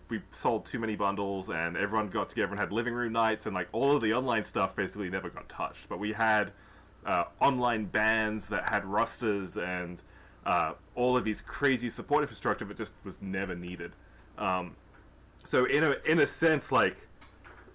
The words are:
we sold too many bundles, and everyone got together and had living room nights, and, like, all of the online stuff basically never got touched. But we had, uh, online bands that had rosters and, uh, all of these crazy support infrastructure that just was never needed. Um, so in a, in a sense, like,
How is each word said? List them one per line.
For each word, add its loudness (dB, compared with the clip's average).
we -4
sold 0
too -4
many -2
bundles, 0
and -2
everyone 0
got -4
together -2
and -2
had -2
living -2
room -2
nights, 0
and, -2
like, -2
all 4
of 2
the 4
online 0
stuff 0
basically -2
never -4
got -14
touched. -8
But -6
we -2
had, 2
uh, 0
online 2
bands 0
that -2
had 0
rosters 0
and, -4
uh, 2
all 2
of 2
these -2
crazy 0
support 0
infrastructure -2
that -8
just -6
was -10
never -4
needed. -8
Um, -2
so 4
in 4
a, 4
in 4
a 6
sense, 2
like, 2